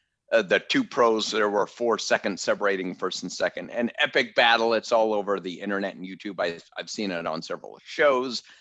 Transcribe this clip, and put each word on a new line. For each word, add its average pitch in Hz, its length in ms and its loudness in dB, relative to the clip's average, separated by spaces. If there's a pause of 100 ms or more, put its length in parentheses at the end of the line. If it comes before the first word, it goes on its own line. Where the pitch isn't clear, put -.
(320)
Uh, 113 100 6
the 95 160 2
two - 240 0
pros, 110 480 2
there 107 180 2
were 104 200 2
four 117 280 0
seconds 104 460 -2
separating 98 520 0
first - 280 -6
and 92 80 -8
second. 87 400 -4
An 117 220 -2 (100)
epic 135 320 0
battle. 117 400 4
It's 107 160 -2
all 110 240 4
over 101 240 0
the 90 220 -8
internet 98 340 -2
and 82 100 -14
YouTube. 95 360 -8
I, 85 180 -2 (180)
I've 87 140 -10
seen 101 220 -4
it 85 140 -4
on 80 160 -4
several 52 420 -10
shows. 131 580 2 (180)